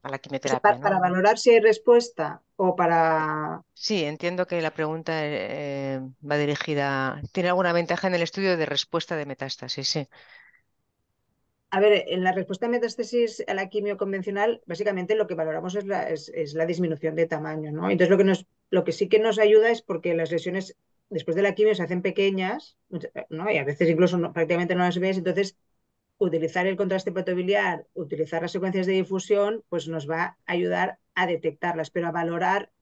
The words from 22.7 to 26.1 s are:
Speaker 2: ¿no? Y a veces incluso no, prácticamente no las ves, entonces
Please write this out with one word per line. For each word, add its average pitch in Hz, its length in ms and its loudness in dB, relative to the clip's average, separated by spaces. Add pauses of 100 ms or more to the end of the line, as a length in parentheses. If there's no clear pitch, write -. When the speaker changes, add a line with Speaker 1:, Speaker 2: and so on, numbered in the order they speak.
Speaker 2:
¿no? 170 220 -6
Y 151 80 0
a 139 60 -2
veces 147 260 0
incluso 175 280 2
no, 170 140 -2
prácticamente 170 440 0
no 180 80 2
las 180 140 0
ves, 190 200 -2
entonces 185 380 -2 (640)